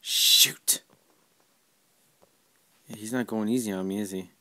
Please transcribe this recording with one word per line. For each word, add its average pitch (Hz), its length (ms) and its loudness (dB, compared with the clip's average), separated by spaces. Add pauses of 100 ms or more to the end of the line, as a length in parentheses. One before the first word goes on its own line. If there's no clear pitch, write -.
Shoot. - 800 2 (2000)
Yeah, 110 80 -16
he's 110 160 -10
not 123 140 -2
going 110 220 -2
easy 113 240 0
on 95 140 -4
me, 98 140 -4
is 98 100 -6
he? 95 200 -10 (100)